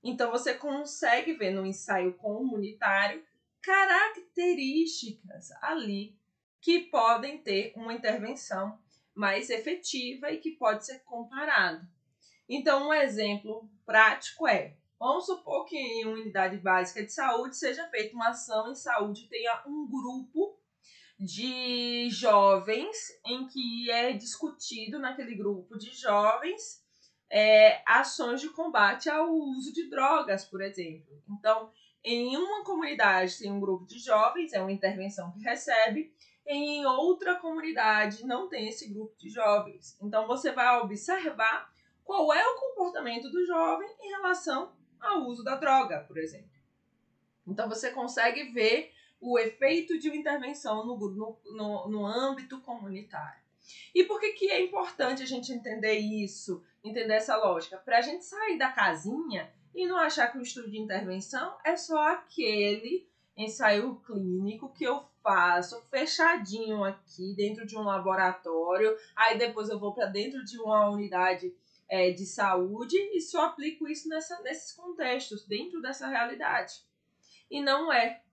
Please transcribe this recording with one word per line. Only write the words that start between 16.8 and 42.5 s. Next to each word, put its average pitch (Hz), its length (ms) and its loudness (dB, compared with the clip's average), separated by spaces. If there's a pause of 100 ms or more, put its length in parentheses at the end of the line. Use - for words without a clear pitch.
de 214 100 -12
saúde 262 440 -2
seja 294 320 -4
feita 220 260 -6
uma 233 140 0
ação 226 420 -4
em 269 40 -10
saúde, 208 540 -4
tenha 233 380 -4
um 294 200 -8
grupo 262 720 -6 (600)
de 240 920 -2
jovens 208 1160 4
em 254 220 -6
que 240 440 -4
é 240 220 2
discutido 226 840 -8
naquele 254 360 -6
grupo 202 420 -6
de - 140 -14
jovens 240 920 0 (460)
é, 214 560 10
ações 240 560 2
de 311 80 -6
combate 247 600 2
ao 311 220 2
uso 277 420 -2
de 330 160 -6
drogas, 269 560 2
por 190 160 -10
exemplo. 160 680 -10
Então, 214 420 0 (320)
em 240 340 -2
uma 403 260 -2
comunidade 233 760 2
tem 202 140 -6
um 202 80 -4
grupo 190 260 -2
de 240 140 -18
jovens, 247 540 2
é 202 60 0
uma 190 120 -2
intervenção 190 600 -4
que 190 80 -16
recebe, 233 760 0 (320)
em 294 400 -2
outra 359 500 2
comunidade 285 880 0
não 294 240 -4
tem 226 180 -6
esse 220 240 -12
grupo 214 260 -10
de - 120 -18
jovens. 214 720 0
Então, 214 240 0
você 254 260 -2
vai 247 280 6
observar 220 920 -2 (320)
qual 320 300 2
é 349 140 6
o 494 120 0